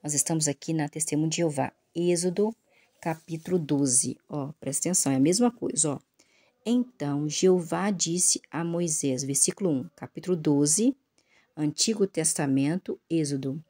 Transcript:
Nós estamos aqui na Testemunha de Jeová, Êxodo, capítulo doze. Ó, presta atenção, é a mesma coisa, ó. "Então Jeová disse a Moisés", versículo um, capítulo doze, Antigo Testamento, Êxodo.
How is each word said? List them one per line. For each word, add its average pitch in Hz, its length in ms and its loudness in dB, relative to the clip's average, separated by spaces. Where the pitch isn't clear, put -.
Nós 147 120 -4
estamos 156 340 0
aqui 143 240 -4
na 151 160 -2
Testemunha 156 400 -2
de 160 80 -4
Jeová, 147 340 0
Êxodo, 175 600 0
capítulo 165 600 -4
doze. 143 580 0
Ó, 147 320 -8
presta - 300 -4
atenção, 151 240 0
é 135 40 2
a 131 40 2
mesma 196 300 4
coisa, - 400 -2
ó. 139 80 -6
"Então 151 640 -2
Jeová 180 640 2
disse 180 500 0
a 160 140 -6
Moisés", 156 580 -2
versículo 139 460 0
um, 143 260 0
capítulo 165 400 -6
doze, 156 600 2
Antigo 190 520 0
Testamento, 156 920 0
Êxodo. 143 600 -2